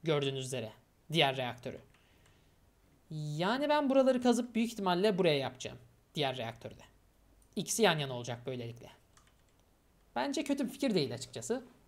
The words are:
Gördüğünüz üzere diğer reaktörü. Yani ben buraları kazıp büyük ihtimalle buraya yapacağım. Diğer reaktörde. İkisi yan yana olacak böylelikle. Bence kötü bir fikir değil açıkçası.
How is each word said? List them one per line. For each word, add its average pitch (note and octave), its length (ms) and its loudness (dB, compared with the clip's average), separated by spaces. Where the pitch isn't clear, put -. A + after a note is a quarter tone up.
Gördüğünüz C#3 420 0
üzere B2 260 -6
diğer C#3 260 2
reaktörü. B2 420 -6
Yani E3 580 -2
ben D4 200 2
buraları B3+ 320 6
kazıp B3 340 4
büyük A3+ 160 0
ihtimalle F#3+ 460 2
buraya E3 200 6
yapacağım. B2 400 -6
Diğer C3+ 220 -2
reaktörde. A#2 460 -10
İkisi - 280 -2
yan E3 160 4
yana C3+ 140 -4
olacak A#2+ 320 -8
böylelikle. A#2+ 440 -10
Bence C#4 280 -2
kötü C#4 220 -2
bir G3+ 60 -4
fikir B3 240 0
değil C3 180 0
açıkçası. A3 500 -8